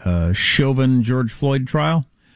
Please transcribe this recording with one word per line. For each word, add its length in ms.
uh, 280
Chauvin 720
George 300
Floyd 340
trial. 400